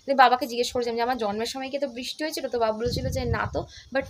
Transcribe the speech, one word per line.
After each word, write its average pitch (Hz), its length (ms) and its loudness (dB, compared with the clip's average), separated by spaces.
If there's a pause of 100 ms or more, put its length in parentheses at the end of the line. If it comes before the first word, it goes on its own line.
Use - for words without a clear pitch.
তো 277 80 2
বাবাকে 254 320 8
জিজ্ঞেস 240 260 -2
করেছিলাম 233 240 -2
যে 233 60 0
আমার 247 160 0
জন্মের 214 280 -2
সময় 262 240 -8
কি 269 60 -4
এত 277 80 0
বৃষ্টি 254 400 -6
হয়েছিল, 311 240 -4
তো 247 100 -2
বাবা 220 200 2
বলেছিল 247 320 -2
যে 254 140 -2
না 226 300 0
তো, - 60 0 (320)
but 262 180 0